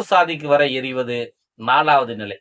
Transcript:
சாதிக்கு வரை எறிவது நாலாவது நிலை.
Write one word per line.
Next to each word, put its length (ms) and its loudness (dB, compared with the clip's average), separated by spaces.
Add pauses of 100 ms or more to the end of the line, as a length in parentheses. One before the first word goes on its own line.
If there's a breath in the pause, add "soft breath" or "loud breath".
சாதிக்கு 440 0
வரை 260 4
எறிவது 440 -4 (420)
நாலாவது 560 2
நிலை. 260 -10